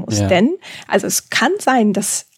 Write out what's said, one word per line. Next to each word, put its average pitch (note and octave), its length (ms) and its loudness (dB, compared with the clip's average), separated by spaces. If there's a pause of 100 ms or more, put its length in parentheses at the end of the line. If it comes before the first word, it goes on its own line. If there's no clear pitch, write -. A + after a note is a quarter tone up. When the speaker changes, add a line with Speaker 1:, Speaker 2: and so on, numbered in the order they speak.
Speaker 1:
muss. G#2 140 -2
Speaker 2:
Ja. G2+ 100 2
Speaker 1:
Denn, A#3 260 4 (340)
also - 180 0
es - 240 -6
kann C#4 280 0
sein, A#3+ 340 2
dass - 340 -4 (120)